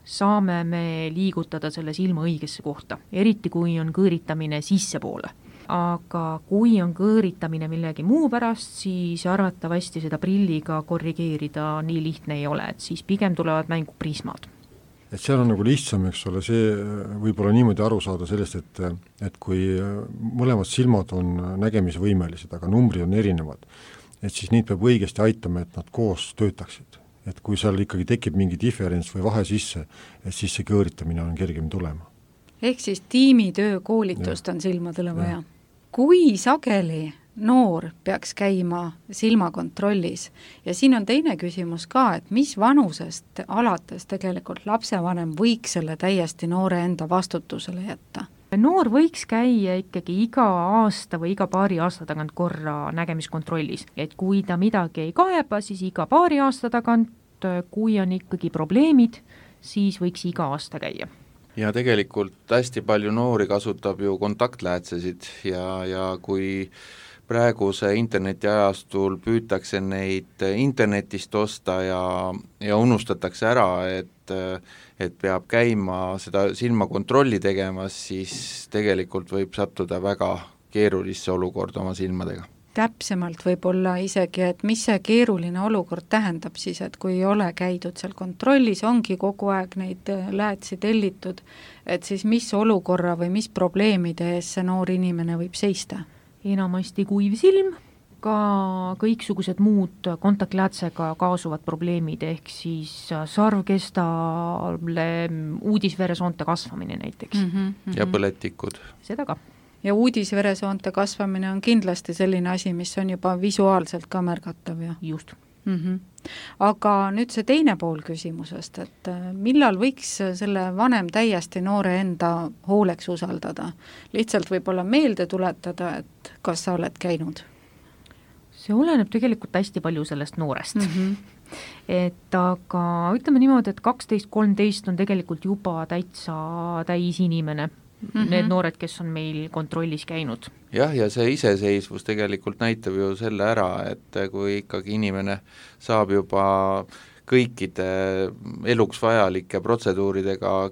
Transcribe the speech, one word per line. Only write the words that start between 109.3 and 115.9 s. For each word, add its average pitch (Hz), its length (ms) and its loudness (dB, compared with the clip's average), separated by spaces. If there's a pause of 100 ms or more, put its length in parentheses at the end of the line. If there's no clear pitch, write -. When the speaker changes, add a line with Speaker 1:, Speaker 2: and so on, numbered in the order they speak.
Speaker 3:
Ja 202 120 2
uudisveresoonte 202 960 0
kasvamine 190 600 -2
on 190 100 -4
kindlasti 185 520 2
selline 185 360 2
asi, 185 240 -2
mis 175 240 -6
on 190 120 0
juba 180 320 -2
visuaalselt 190 680 2
ka 185 120 -2
märgatav, 170 600 -6
jah? 165 200 -6
Speaker 1:
Just. 160 320 -8 (320)
Speaker 3:
Mhm. 185 300 0 (640)